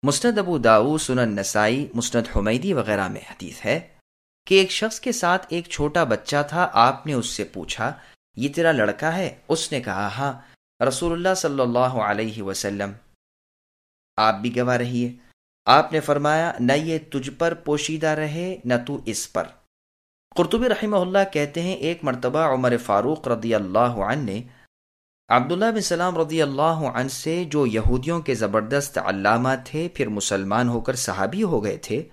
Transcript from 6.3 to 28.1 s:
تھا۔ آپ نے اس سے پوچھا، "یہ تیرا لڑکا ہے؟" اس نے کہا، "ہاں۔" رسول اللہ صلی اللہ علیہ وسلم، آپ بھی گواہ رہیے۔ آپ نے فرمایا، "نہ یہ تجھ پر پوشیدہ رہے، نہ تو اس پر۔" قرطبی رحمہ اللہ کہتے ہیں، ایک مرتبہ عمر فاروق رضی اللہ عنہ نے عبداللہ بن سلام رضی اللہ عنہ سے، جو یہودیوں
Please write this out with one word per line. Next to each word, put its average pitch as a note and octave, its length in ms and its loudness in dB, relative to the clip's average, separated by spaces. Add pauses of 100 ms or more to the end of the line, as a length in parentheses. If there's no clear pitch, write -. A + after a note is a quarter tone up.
تھا۔ E3+ 240 0
آپ B2+ 340 4
نے D#3 60 -4
اس A#2+ 140 0
سے - 180 -6
پوچھا، A2 480 -6 (440)
"یہ B2 120 -2
تیرا D#3+ 240 2
لڑکا C3+ 440 0
ہے؟" F#3 200 -4 (120)
اس D#3+ 240 -2
نے C3+ 80 -2
کہا، G2+ 280 -4 (100)
"ہاں۔" C#3 140 -2 (560)
رسول E3 240 0
اللہ F3 240 0
صلی C#3+ 240 -2
اللہ A#2+ 180 2
علیہ A2 640 0
وسلم، G2 500 -4 (1200)
آپ A2 180 4
بھی A#2 220 -4
گواہ B2 200 0
رہیے۔ A#2+ 360 -2 (540)
آپ C#3+ 260 8
نے D#3 80 0
فرمایا، D3+ 600 2
"نہ B2 120 4
یہ D#3+ 260 0 (120)
تجھ C3+ 280 -4
پر E3+ 160 2
پوشیدہ D3+ 520 -2
رہے، D#3 580 -2
نہ B2 100 2 (120)
تو C#3+ 180 -6
اس - 280 -6
پر۔" F2+ 120 -2 (920)
قرطبی A3+ 320 2
رحمہ G#3 280 0
اللہ G3 360 2
کہتے D3 300 -2
ہیں، F#3 120 -2
ایک E3+ 300 -4
مرتبہ B2+ 340 -2
عمر B2+ 380 2
فاروق A#2 520 0
رضی A2+ 260 0
اللہ G2+ 240 0
عنہ A#2+ 440 0
نے G#2 200 -4 (840)
عبداللہ D#3 360 2
بن A3 160 0
سلام F3 380 0
رضی D#3+ 240 0
اللہ C#3 200 0
عنہ C#3 460 0
سے، E3 360 -4
جو D3 220 2
یہودیوں B2 540 0